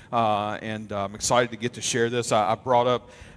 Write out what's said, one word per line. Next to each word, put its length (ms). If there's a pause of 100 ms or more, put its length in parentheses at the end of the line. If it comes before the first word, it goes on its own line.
(120)
uh, 480
and, 320
uh, 120
I'm 100
excited 360
to 60
get 180
to 60
share 300
this. 200
I, 220
I 40
brought 300
up, 240 (260)